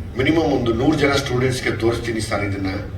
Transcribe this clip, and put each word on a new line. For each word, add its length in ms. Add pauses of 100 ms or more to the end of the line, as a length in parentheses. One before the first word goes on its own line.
(180)
ಮಿನಿಮಮ್ 340
ಒಂದು 220
ನೂರು 240
ಜನ 140
ಸ್ಟೂಡೆಂಟ್ಸ್‌ಗೆ 640
ತೋರಿಸ್ತೀನಿ 440
ಸರ್ 240
ಇದನ್ನ. 220 (320)